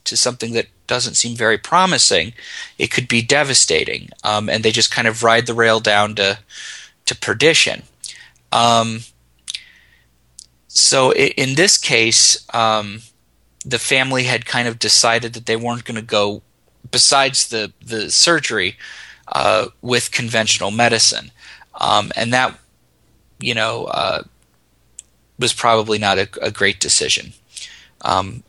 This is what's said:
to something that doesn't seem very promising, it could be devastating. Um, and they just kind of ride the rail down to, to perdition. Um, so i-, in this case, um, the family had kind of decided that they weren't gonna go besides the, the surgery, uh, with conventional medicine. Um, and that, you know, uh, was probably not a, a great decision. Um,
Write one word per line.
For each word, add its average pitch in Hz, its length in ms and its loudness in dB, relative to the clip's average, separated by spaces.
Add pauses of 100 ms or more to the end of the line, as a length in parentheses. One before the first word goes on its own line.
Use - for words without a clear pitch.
to 113 120 -4
something 120 360 -2
that 117 140 -2 (200)
doesn't 120 280 -4
seem 120 220 -2
very 113 220 2
promising, 131 760 2 (440)
it - 120 -2
could 123 180 -4
be 117 140 2
devastating. 135 880 0 (140)
Um, 107 240 -2
and 110 140 -2
they 110 80 2
just 110 200 0
kind 117 180 0
of 113 140 -4
ride 117 240 4
the 120 80 -4
rail 113 260 4
down 104 360 2
to, 101 220 0 (680)
to - 100 -4
perdition. 139 640 2 (720)
Um, 113 480 2 (1700)
so - 440 2
i-, 135 240 0
in 131 180 -2
this 180 240 4
case, - 760 2
um, 110 460 0 (640)
the 123 140 -4
family 131 460 0
had 120 200 -2
kind 120 240 -4
of 113 100 -8
decided 113 540 2
that 117 140 -14
they 113 100 0
weren't 117 280 -6
gonna 110 180 -8
go 107 400 -2 (480)
besides 135 580 2
the, 107 240 -6 (120)
the 110 260 -6
surgery, 113 640 2 (540)
uh, 101 360 2 (160)
with 120 280 -2
conventional 110 600 -2
medicine. 113 600 2 (480)
Um, 104 380 0
and 117 160 -2
that, 127 260 0 (840)
you 120 140 -4
know, 113 300 -2
uh, - 380 -4 (1160)
was 120 140 -2
probably 110 460 2
not 98 200 2
a, 101 100 0 (120)
a 110 100 -4
great 101 300 -2
decision. - 540 -2 (640)
Um, 98 480 -2